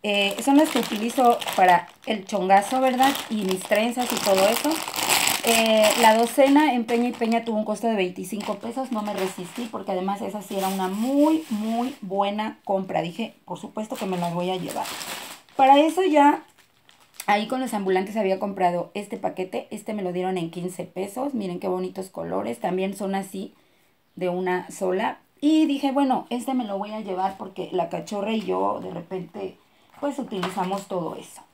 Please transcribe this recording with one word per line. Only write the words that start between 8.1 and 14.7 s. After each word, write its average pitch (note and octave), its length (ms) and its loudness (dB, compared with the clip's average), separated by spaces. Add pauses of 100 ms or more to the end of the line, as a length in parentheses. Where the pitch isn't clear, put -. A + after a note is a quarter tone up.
pesos. B3+ 320 -6
No G#3+ 100 -2
me G#3 120 -4
resistí F#3+ 560 -6
porque G3+ 220 -8
además F#3+ 300 -2
esa G3+ 200 -8
sí G3 140 -8
era F#3+ 140 0
una F#3+ 180 -2
muy, C#4+ 640 2
muy A3+ 520 -4
buena G3+ 600 -2
compra. F#3+ 380 -2
Dije, F3 320 -6 (100)
"Por F3 160 -10
supuesto - 360 -8
que G#3+ 100 -8
me F#3 120 -4
las E3+ 160 -2
voy F3+ 180 -2
a F#3+ 40 -4
llevar". - 300 -6 (720)